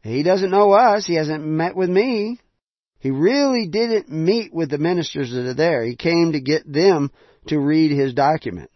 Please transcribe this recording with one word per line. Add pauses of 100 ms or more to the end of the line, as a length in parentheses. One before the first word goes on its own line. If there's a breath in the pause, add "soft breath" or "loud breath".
He
doesn't
know
us.
He
hasn't
met
with
me. (600)
He
really
didn't
meet
with
the
ministers
that
are
there.
He
came
to
get
them (360 soft breath)
to
read
his
document.